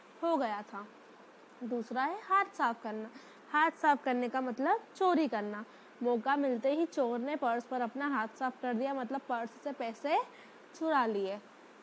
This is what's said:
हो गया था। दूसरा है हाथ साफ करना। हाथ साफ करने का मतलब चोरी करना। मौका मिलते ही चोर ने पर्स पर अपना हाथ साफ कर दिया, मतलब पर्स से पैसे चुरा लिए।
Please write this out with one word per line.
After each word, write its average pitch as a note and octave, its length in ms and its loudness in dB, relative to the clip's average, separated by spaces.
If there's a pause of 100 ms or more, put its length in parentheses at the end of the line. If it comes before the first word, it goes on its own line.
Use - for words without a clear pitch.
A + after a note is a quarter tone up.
(220)
हो E4 140 4
गया G#3+ 260 -2
था। G#3 260 -12 (760)
दूसरा A#3+ 380 -2
है F4 200 -4
हाथ G4 220 4
साफ B3 380 -2
करना। A3 280 -8 (420)
हाथ D#4 180 4
साफ D4 340 2
करने B3 240 0
का C4 120 -2
मतलब C4+ 400 0 (160)
चोरी F4 320 4
करना। G#3 360 -4 (380)
मौका B3 340 2
मिलते C4+ 380 2
ही E4 120 2
चोर A#3+ 320 0
ने C#4 180 -2
पर्स A#3+ 280 0
पर B3+ 160 -4
अपना C4 280 -2
हाथ A3+ 200 0
साफ B3+ 340 -6
कर B3 120 0
दिया, C4+ 200 0
मतलब C4 260 -4
पर्स A#3 300 -4
से - 220 -10
पैसे C4+ 500 0 (560)
चुरा D4+ 280 2
लिए। G3 280 -2 (480)